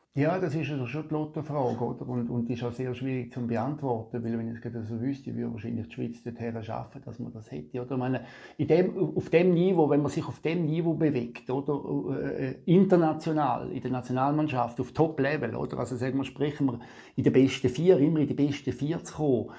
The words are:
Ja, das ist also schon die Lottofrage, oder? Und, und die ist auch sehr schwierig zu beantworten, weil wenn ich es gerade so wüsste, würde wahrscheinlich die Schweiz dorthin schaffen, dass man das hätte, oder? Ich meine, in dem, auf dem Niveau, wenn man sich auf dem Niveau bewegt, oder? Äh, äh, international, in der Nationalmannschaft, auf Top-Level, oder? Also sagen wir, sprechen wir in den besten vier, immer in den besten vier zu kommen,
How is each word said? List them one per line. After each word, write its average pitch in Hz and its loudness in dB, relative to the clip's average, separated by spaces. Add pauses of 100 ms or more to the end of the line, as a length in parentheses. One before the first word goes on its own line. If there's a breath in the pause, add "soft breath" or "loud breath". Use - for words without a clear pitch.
(140)
Ja, 156 2
das 170 -2
ist 147 -4
also 135 -4
schon 151 -8
die - -6
Lottofrage, 143 -4
oder? 127 -6
Und, 120 -4
und 120 -2
die 123 -2
ist 117 -6
auch 120 -4
sehr 127 -4
schwierig 127 -6
zu 120 -6
beantworten, 120 -2
weil 113 -2
wenn 113 -4
ich 113 -8
es 113 -14
gerade 117 -8
so 113 -6
wüsste, 123 -6
würde 117 -4
wahrscheinlich 113 -6
die - -18
Schweiz 120 -8
dorthin 117 -8
schaffen, 120 -10
dass 113 -14
man 120 -10
das 113 -16
hätte, 143 -8
oder? 131 -6
Ich - -2
meine, 127 -2 (320 loud breath)
in 151 0
dem, 175 2
auf - -4
dem 180 6
Niveau, 170 4
wenn 143 4
man 143 0
sich 151 -4
auf - -10
dem 170 0
Niveau 160 2
bewegt, 127 0
oder? 139 -2
Äh, 139 -4
äh, 131 -8
international, 156 4
in 127 -6
der 131 -2
Nationalmannschaft, 127 0
auf 123 -6
Top-Level, 147 2
oder? 131 -4
Also 123 -4
sagen 127 -2
wir, 139 0
sprechen 143 -2
wir 127 0 (340 loud breath)
in 107 2
den 131 6
besten 131 6
vier, 170 6
immer 156 4
in 143 2
den 120 -2
besten 143 0
vier 151 -4
zu - -14
kommen, 131 2